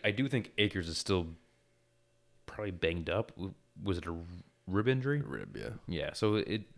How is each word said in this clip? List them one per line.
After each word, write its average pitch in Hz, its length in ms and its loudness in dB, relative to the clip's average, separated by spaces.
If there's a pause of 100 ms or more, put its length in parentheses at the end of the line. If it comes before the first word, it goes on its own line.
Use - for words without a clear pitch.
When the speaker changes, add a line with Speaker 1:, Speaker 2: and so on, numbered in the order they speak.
Speaker 1:
I 104 80 4
do 127 160 2
think 127 300 -2
Akers 95 300 2
is 82 100 -4
still 90 300 2 (1160)
probably 104 260 -6
banged 85 380 2
up. 101 260 0
W-, 95 180 -6 (300)
was 95 140 4
it 85 100 -4
a 85 40 -2
r-, 82 60 -4 (480)
rib 101 220 2
injury? 135 340 2
Speaker 2:
Rib, 50 360 -8
yeah. 53 120 -6 (180)
Speaker 1:
Yeah, 76 260 -2
so 107 220 4
it, 104 280 0 (140)